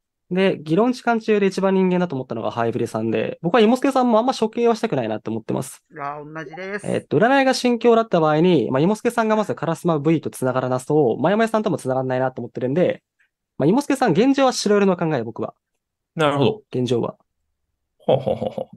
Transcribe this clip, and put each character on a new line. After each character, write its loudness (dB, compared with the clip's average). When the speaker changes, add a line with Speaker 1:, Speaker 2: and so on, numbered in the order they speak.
Speaker 1:
で、 0
議 -2
論 2
時 -6
間 0
中 0
で 2
一 -4
番 2
人 2
間 2
だ 0
と -8
思 -6
っ -20
た -8
の -8
が -4
ハ -2
イ -2
ブ -2
リ -2
さ -4
ん -2
で、 -4
僕 -4
は 6
芋 4
助 0
さ 0
ん 0
も 4
あ 0
ん 0
ま -2
処 -2
刑 -2
は 2
し -12
た -2
く -4
な -2
い -4
な -4
っ -10
て -10
思 -6
っ -18
て -6
ま -4
す。 -18
Speaker 2:
う -18
わ、 -10
同 -12
じ -16
で -10
す。 -12
Speaker 1:
え -2
っ -8
と、 0
占 4
い 2
が 2
心 0
境 6
だ 4
っ -4
た 2
場 2
合 4
に、 4
ま 0
あ、 4
芋 2
助 -2
さ 0
ん 0
が 2
ま 0
ず -4
烏 -4
丸 2
V 2
と -6
繋 -2
が 0
ら -2
な 0
そ 2
う、 -6
ま 2
や 2
ま 2
や 0
さ 0
ん -4
と -2
も -2
繋 -4
が -2
ら -4
な -2
い 0
な -2
と -12
思 -10
っ -20
て -10
る -2
ん -2
で、 0
ま -2
あ、 4
芋 2
助 -2
さ 0
ん、 2
現 2
状 2
は 4
白 0
色 2
の 2
考 -2
え、 -2
僕 -10
は。 -10
Speaker 3:
な 2
る -2
ほ 2
ど。 0
Speaker 1:
現 -2
状 0
は。 -6
Speaker 3:
ほ 0
う 4
ほ -2
う -6
ほ -6
う -4
ほ -10